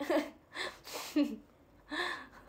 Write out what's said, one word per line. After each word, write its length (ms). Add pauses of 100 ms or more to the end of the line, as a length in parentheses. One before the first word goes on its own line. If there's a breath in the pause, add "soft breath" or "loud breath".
<laughs> 1400 (1080 loud breath)